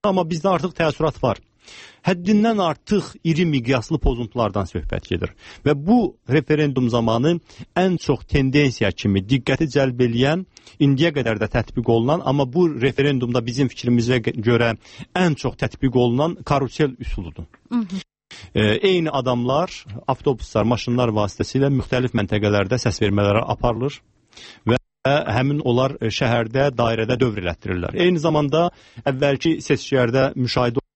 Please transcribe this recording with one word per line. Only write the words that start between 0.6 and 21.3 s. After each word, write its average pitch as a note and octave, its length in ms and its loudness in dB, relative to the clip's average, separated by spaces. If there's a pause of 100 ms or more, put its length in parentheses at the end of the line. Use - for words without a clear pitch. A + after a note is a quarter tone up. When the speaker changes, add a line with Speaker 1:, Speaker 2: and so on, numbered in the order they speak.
Speaker 1:
təəssürat D#3+ 460 0
var. A2+ 180 0 (640)
Həddindən G#3 560 2
artıq F3 500 -2 (120)
iri D#3+ 220 2
miqyaslı C3+ 560 0
pozuntulardan G#2+ 680 0
söhbət - 400 -6
gedir. - 240 -4 (320)
Və D3 80 4
bu F3 420 2 (140)
referendum C#3+ 600 2
zamanı A#2 500 2 (380)
ən F3+ 200 2
çox - 320 -2
tendensiya C3+ 640 2
kimi G2 340 0
diqqəti C3+ 520 0
cəlb C3 300 0
eləyən, C#3 380 0 (320)
indiyə C#3+ 360 2
qədər A2+ 280 -2
də G#2+ 160 -2
tətbiq A#2+ 320 -2
olunan, A#2+ 360 2
amma C#3 280 2
bu F3 140 2 (140)
referendumda B2+ 640 0
bizim B2 240 -2
fikrimizə A#2+ 520 0
gə-, - 200 -4
görə A#2 320 2 (400)
ən F3+ 280 0
çox B2+ 160 -6
tətbiq B2+ 400 -2
olunan B2+ 480 2
karusel C#3 540 0
üsuludur. F2 500 -8 (200)
Speaker 2:
Hı A#3+ 100 -2
hı. F#3+ 240 -6 (520)
Speaker 1:
E, A2+ 60 2 (280)
eyni F3 200 2
adamlar, C3 760 -2 (220)
avtobuslar, B2 580 -2
maşınlar A#2+ 480 0
vasitəsilə G#2+ 580 0